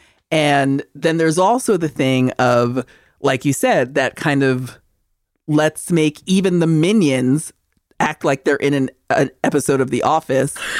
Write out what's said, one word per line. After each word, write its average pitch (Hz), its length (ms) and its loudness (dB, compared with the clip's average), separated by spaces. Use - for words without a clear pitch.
And 143 540 0
then 160 240 -2
there's 160 220 2
also 220 360 2
the 170 140 -2
thing 131 440 0
of, 123 520 0
like 135 240 -2
you 143 100 0
said, 147 420 0
that 131 200 -2
kind 139 280 0
of, 131 340 -2
let's 156 440 0
make 156 360 0
even 185 320 0
the 165 80 2
Minions 156 840 2
act - 240 -4
like 139 220 -2
they're 147 100 2
in 139 180 0
an, 135 160 -2
an 135 200 0
episode 135 380 0
of 127 80 -2
The - 140 -2
Office 139 520 0